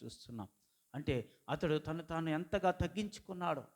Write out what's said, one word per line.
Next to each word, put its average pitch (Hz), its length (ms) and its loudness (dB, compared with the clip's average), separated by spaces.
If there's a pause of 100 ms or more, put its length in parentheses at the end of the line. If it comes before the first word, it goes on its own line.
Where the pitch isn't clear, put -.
చూస్తున్నాం. 113 440 -10 (460)
అంటే 139 380 0 (160)
అతడు 156 300 4
తను 160 240 -2
తాను 160 280 -2
ఎంతగా 180 400 2
తగ్గించుకున్నాడో 180 960 -2 (120)